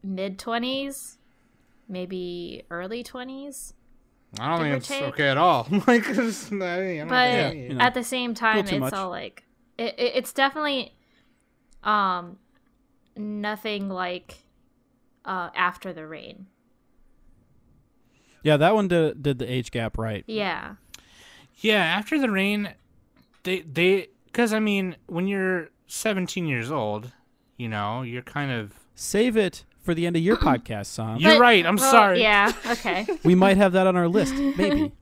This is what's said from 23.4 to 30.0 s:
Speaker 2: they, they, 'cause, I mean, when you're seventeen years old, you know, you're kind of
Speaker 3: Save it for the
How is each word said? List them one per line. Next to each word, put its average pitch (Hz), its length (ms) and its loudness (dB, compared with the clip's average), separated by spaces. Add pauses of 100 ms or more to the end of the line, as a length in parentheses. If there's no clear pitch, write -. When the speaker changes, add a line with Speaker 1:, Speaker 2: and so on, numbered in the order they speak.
Speaker 2:
they, 185 180 -4
they, 175 460 2 (260)
'cause, 233 200 2
I 214 60 0
mean, 196 360 0 (120)
when 175 200 -4
you're 185 420 -2 (180)
seventeen 185 600 -4
years 123 240 -2
old, 110 400 -4 (460)
you 120 100 -8
know, 107 340 -4
you're 123 220 -8
kind 143 280 -6
of 110 220 -6 (220)
Speaker 3:
Save 220 420 0
it 196 260 -2 (200)
for 180 100 -2
the 170 140 0